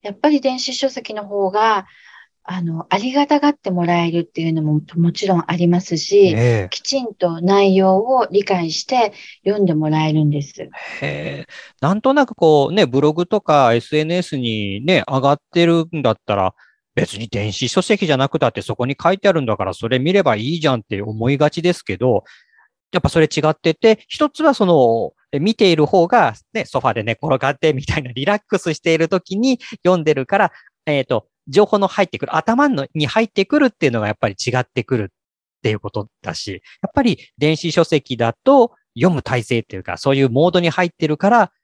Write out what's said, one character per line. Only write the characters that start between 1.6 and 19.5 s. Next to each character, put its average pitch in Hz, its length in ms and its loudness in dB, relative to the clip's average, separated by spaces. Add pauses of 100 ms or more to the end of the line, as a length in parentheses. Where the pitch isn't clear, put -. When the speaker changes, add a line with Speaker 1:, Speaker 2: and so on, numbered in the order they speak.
Speaker 1:
あ 180 120 -6
の、 165 280 -4
あ - 80 0
り 247 140 -4
が 285 160 0
た 294 140 2
が 294 80 2
っ 294 60 0
て - 160 -8
も 175 140 -2
ら 170 180 0
え 165 80 -2
る 170 80 -2
っ 170 60 -4
て - 160 -10
い 165 80 -2
う 160 40 0
の 160 100 -2
も、 151 180 0 (140)
も 170 160 2
ち 196 160 -6
ろ 180 100 2
ん 165 100 0
あ 175 80 -2
り 170 120 2
ま 175 140 2
す 170 160 -6
し、 196 300 4
Speaker 2:
え 117 380 2
え。 - 60 -14
Speaker 1:
き - 100 -10
ち 269 200 -4
ん 226 120 -10
と 165 280 -4
内 196 340 4
容 190 220 4
を 240 340 0
理 202 140 2
解 170 260 -2
し - 140 -8
て 233 260 0 (320)
読 208 180 0
ん 196 40 4
で 170 80 2
も 156 160 0
ら 156 160 0
え 156 80 0
る 151 100 2
ん 151 60 2
で 147 120 -2
す。 - 200 -14
Speaker 2:
へ - 80 -16 (320)
え。 143 440 -10 (360)
な 160 120 0
ん 214 80 -2
と 269 120 2
な 285 120 4
く - 100 -16
こ 151 360 4
う - 20 -6
ね、 196 120 4
ブ 131 160 0
ロ 151 100 2
グ 170 160 -4
と 214 140 0
か 135 320 4
エ 117 80 2
ス - 160 -4
エ 156 80 0
ヌ 170 100 -4
エ 180 60 0
ス 151 160 -8
に 107 480 -4
ね、 175 220 2
上 135 120 -2
が 139 140 2
っ - 80 -4 (100)
て 170 140 2
る 165 280 2
ん 151 80 -6
だ 120 100 2
っ 104 140 -2
た 104 100 -2
ら、 92 200 -2 (420)
別 - 220 -4
に 113 80 -10
電 104 260 -6
子 123 160 -4
書 185 140 0
籍 202 240 0
じ 151 60 2
ゃ 131 40 2
な 135 100 0
く - 120 -2
た 131 80 2
っ 110 40 0
て - 120 -10
そ 107 120 -8
こ 123 120 -4
に 139 140 -6
書 175 120 2
い 196 60 -4
て 202 100 2
あ - 20 4
る 160 120 0
ん - 20 -4
だ 110 100 -2